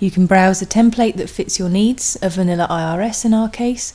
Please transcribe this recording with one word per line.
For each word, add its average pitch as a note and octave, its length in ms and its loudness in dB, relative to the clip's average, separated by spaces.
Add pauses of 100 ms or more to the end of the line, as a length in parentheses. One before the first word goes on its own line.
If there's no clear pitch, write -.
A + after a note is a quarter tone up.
You G3 100 0
can F#3 140 2
browse F#3+ 380 4
a F#3 40 -6
template A3+ 500 2
that F3+ 120 -6
fits - 300 -6
your F3+ 100 -4
needs, G#3+ 540 0
a F#3+ 80 0
vanilla F3 400 0
I E3 140 -2
R E3+ 180 -4
S A3+ 240 -4
in A3 80 4
our A3 160 0
case, A#3+ 440 -6